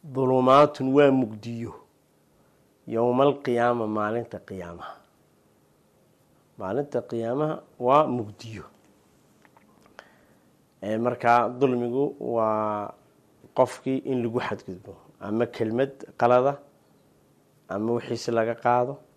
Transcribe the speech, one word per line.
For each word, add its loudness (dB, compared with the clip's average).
Dulumaatun 4
waa 8
mugdiyo. -4
Yowmal 2
qiyaama, 0
maalinta -4
qiyaamaha. -14
Maalinta -4
qiyaamaha -4
waa 4
mugdiyo. -10
Ee, -4
markaa 4
dulmigu 0
waa -2
qofkii 0
in -2
lagu -2
xadgudbo, -10
ama -2
kelmad -4
qalada, 4
ama -4
wixiisi -4
laga 0
qaado. 0